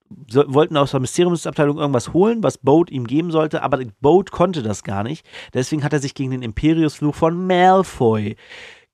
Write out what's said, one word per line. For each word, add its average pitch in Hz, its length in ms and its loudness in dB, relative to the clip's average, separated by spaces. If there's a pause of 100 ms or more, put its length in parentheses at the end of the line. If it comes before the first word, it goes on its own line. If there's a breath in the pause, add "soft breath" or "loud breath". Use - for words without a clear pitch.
(280)
so, 127 160 4 (100)
wollten 156 240 2
aus 139 140 0
der 139 80 0
Mysteriumsabteilung 156 800 -2
irgendwas 139 360 -2
holen, 214 300 2
was 139 160 -2
Bode 160 340 2
ihm 127 140 -6
geben 160 240 -2
sollte, 156 320 -2
aber 131 200 -2 (180)
Bode 165 300 4
konnte 175 300 0
das 107 220 -6
gar 101 200 -6
nicht. 131 220 -10 (280 loud breath)
Deswegen 131 300 -2
hat 147 100 -2
er 151 60 2
sich 135 140 -8
gegen 131 180 -6
den 127 120 -6
Imperius-Fluch 147 720 0
von 170 320 0
Malfoy 175 880 2 (580 loud breath)